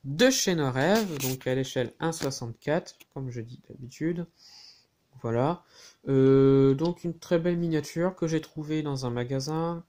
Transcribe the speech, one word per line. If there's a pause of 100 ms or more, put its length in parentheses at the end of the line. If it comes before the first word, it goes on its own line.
de
chez
Norève,
donc
à
l'échelle
un
soixante-quatre, (180)
comme
je
dis
d'habitude. (960)
Voilà. (440)
Euh,
donc
une
très
belle
miniature
que
j'ai
trouvée
dans
un
magasin